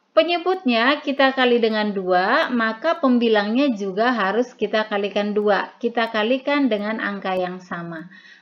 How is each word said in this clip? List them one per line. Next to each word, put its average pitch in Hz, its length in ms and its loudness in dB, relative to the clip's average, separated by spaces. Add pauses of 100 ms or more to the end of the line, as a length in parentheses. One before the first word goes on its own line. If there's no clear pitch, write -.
(160)
penyebutnya 311 880 2
kita 269 320 2
kali 247 240 4
dengan 214 320 0
dua, 190 560 2
maka 240 480 -2
pembilangnya 240 800 2
juga 196 320 -2
harus 226 480 0
kita 214 320 -2
kalikan 208 480 -2
dua. 208 400 0
Kita 233 320 -2
kalikan 262 640 0
dengan 208 240 -2
angka 196 400 -4
yang 180 240 -4
sama. 170 480 -10 (340)